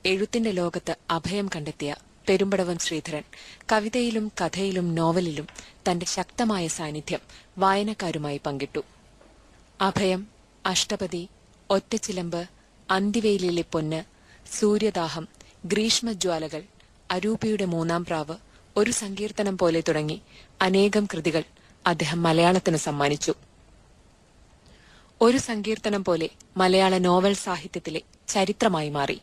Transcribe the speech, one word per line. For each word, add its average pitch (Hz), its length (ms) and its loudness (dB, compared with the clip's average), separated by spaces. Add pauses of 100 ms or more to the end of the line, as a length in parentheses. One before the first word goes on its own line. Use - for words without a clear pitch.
എഴുത്തിന്റെ 214 440 0
ലോകത്ത് 175 460 -2 (140)
അഭയം 180 460 -2
കണ്ടെത്തിയ 147 400 -8 (320)
പെരുമ്പടവം 190 500 2
ശ്രീധരൻ 151 460 -6 (480)
കവിതയിലും 220 680 0
കഥയിലും 180 540 -2
നോവലിലും 165 520 0 (440)
തന്റെ 175 160 -2
ശക്തമായ 196 640 -2
സാന്നിധ്യം 151 540 -6 (360)
വായനക്കാരുമായി 185 880 0
പങ്കിട്ടു. 139 360 -4 (1000)
അഭയം, 190 460 0 (380)
അഷ്ടപതി, 185 640 -4 (420)
ഒറ്റച്ചിലമ്പ്, 180 800 -2 (420)
അന്തിവെയിലിലെ 196 840 2
പൊന്ന്, 160 280 -2 (460)
സൂര്യദാഹം, 202 800 0 (380)
ഗ്രീഷ്മജ്വാലകൾ, 180 1000 -2 (480)
അരൂപിയുടെ 208 540 0
മൂന്നാം 170 400 0
പ്രാവ്, 160 320 -4 (400)
ഒരു 214 140 4
സങ്കീർത്തനം 202 680 -4
പോലെ 165 220 2
തുടങ്ങി 156 400 -2 (420)
അനേകം 196 440 4
കൃതികൾ 160 380 -2 (420)
അദ്ദേഹം 170 360 0
മലയാളത്തിന് 170 540 4
സമ്മാനിച്ചു. 147 560 0 (1900)
ഒരു 240 180 6
സങ്കീർത്തനം 208 680 -2
പോലെ 165 240 0 (280)
മലയാള 190 420 4
നോവൽ 185 360 4
സാഹിത്യത്തിലെ 175 680 -6 (280)
ചരിത്രമായി 190 600 0
മാറി. 143 320 -2